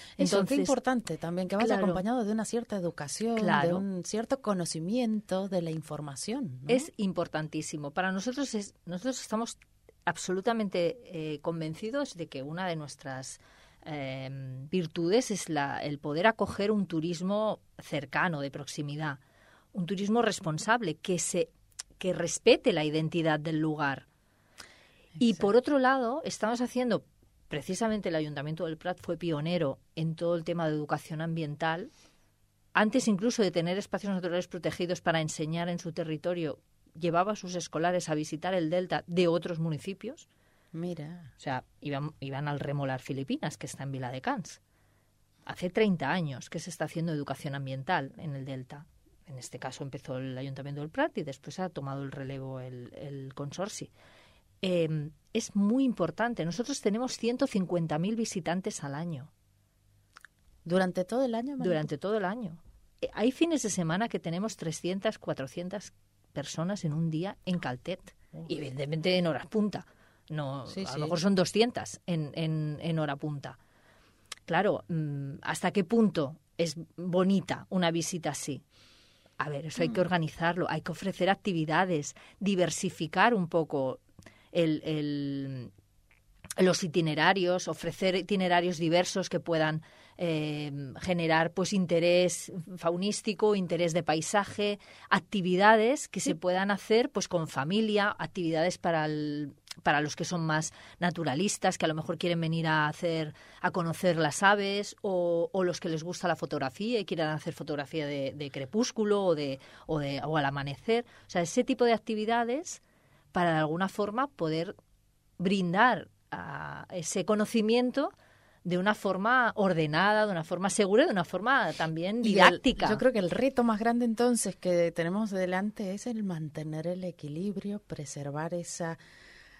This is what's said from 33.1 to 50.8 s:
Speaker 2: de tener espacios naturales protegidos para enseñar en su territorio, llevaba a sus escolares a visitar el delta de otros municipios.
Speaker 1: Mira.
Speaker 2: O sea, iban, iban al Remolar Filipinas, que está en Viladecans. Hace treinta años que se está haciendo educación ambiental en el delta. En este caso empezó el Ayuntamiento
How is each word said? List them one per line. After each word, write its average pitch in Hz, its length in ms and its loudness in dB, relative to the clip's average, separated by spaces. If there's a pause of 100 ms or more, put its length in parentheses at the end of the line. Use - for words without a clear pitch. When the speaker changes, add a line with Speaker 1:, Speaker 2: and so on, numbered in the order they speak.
Speaker 2:
de 185 100 4
tener 175 260 2
espacios 202 360 -4
naturales 175 340 0
protegidos 175 540 -2
para 165 200 2
enseñar 160 480 -2
en 175 100 -2
su 170 120 -8
territorio, 160 680 -2 (400)
llevaba 175 320 2
a 208 40 -2
sus 180 200 -8
escolares 170 540 0
a 156 60 0
visitar 156 380 -2
el 170 160 2
delta 175 380 0
de 175 200 4
otros 170 320 0
municipios. 190 720 -6 (420)
Speaker 1:
Mira. 165 640 -10
Speaker 2:
O - 20 -20
sea, 127 240 -4 (180)
iban, 147 380 -4
iban 135 280 -6
al 143 120 -2
Remolar 139 420 -2
Filipinas, 147 560 -4
que - 80 -12
está - 180 -10
en 139 80 -6
Viladecans. 135 720 -6 (840)
Hace - 260 -6
treinta 185 400 2
años 160 400 -4
que 170 80 -6
se 180 100 -10
está 160 160 -6
haciendo 165 260 -4
educación 143 440 -4
ambiental 135 600 -4
en 147 180 -8
el 135 100 -8
delta. 135 400 -10 (400)
En 135 140 -14
este - 180 -12
caso 131 260 -8
empezó 135 340 -8
el 131 200 -6
Ayuntamiento 139 440 -8